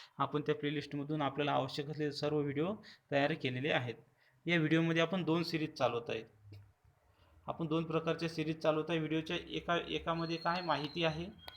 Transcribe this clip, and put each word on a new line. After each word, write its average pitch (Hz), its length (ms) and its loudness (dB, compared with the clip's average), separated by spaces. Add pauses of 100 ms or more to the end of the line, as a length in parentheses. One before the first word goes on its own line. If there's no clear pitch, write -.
(180)
आपण 139 240 0
त्या 147 140 2
प्लेलिस्टमधून 147 640 -2
आपल्याला 143 300 0
आवश्यक 139 380 0
असलेले 151 220 -2
सर्व 147 260 0
व्हिडिओ 147 380 0 (360)
तयार 143 220 4
केलेले 139 380 0
आहेत. 120 240 0 (500)
या 170 120 4
व्हिडिओमध्ये 165 440 6
आपण 165 220 2
दोन 165 200 4
सिरीज 156 300 -2
चालवत 120 360 0
आहे. 113 140 -4 (1200)
आपण 165 200 -4
दोन 160 160 0
प्रकारच्या 160 460 -2
सिरीज 156 300 -2
चालवत 156 300 2
आहे. 170 80 2
व्हिडिओच्या 160 400 0 (120)
एका, 165 280 0
एकामध्ये 165 600 -2
काय 175 240 -2
माहिती 156 420 -2
आहे, 160 220 0 (320)